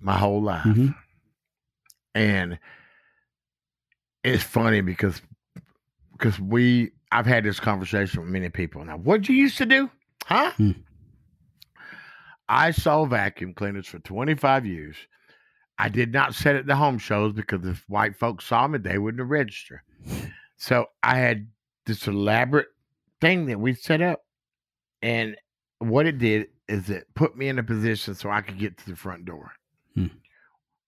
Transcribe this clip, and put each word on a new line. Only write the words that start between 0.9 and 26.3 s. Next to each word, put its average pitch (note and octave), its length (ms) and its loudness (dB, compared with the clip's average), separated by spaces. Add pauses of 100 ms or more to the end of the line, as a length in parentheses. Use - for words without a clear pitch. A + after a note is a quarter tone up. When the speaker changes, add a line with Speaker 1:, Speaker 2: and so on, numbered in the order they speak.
Speaker 1:
And G2 440 0 (1700)
it's B2+ 200 2
funny A2 380 2
because, F#2 400 -2 (920)
because G2+ 260 0
we, A#2+ 520 2 (200)
I've A2 140 2
had A#2 180 4
this G#2 160 -2
conversation G2 600 -2
with E2+ 80 -10
many F#2 200 -4
people. D#2+ 360 -6
Now, E2+ 120 -12
what'd F#3+ 300 2
you C4 80 4
used C#4 220 4
to C4 80 0
do? C4 240 2 (360)
Huh? C4+ 260 2
Speaker 2:
Hmm. G#2 200 2 (1800)
Speaker 1:
I C#3+ 240 4
sold D#3 380 2
vacuum G2 440 -2
cleaners G2+ 340 -6
for E2+ 120 -16
twenty-five C3+ 680 0
years. D#2 300 -8 (840)
I G#2 100 0
did A#2 240 0
not C3+ 220 0
sell C#3+ 200 2
at C3+ 120 -4
the C#3 80 2
home C#3 240 2
shows G#2 340 0
because G2+ 320 -4
if F2+ 240 -6
white G#2 260 0
folks A#2 300 -4
saw A#2+ 220 2
me, D3+ 120 -4
they F#2 180 -4
wouldn't A#2 300 -4
register. C3+ 560 -4 (720)
So B2 300 0 (180)
I B2+ 140 4
had A#2 300 0 (380)
this A2 220 -4
elaborate A2 600 2 (520)
thing E3+ 280 2
that A2 120 -4
we B2 140 0
set D#3 280 0
up. F3 200 0 (800)
And A2+ 340 -2 (440)
what B2+ 260 2
it D3+ 120 0
did A2 300 2 (200)